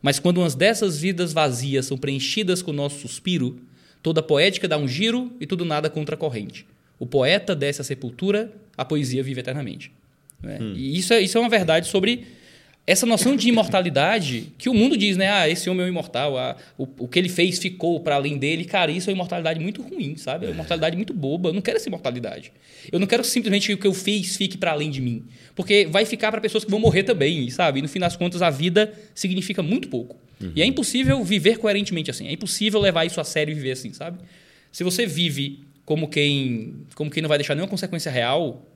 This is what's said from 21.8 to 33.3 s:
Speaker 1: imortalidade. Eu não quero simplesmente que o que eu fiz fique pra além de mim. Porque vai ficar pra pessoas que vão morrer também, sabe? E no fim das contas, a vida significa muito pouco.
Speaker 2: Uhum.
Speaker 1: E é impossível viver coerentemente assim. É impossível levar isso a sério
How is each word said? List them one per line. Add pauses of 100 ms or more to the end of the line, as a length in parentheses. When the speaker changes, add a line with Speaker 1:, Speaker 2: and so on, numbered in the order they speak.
Speaker 1:
imortalidade. (400)
Eu
não
quero
simplesmente
que
o
que
eu
fiz
fique
pra
além
de
mim. (320)
Porque
vai
ficar
pra
pessoas
que
vão
morrer
também,
sabe?
E
no
fim
das
contas,
a
vida (220)
significa
muito
pouco. (240)
Speaker 2:
Uhum.
Speaker 1:
E
é
impossível
viver
coerentemente
assim.
É
impossível
levar
isso
a
sério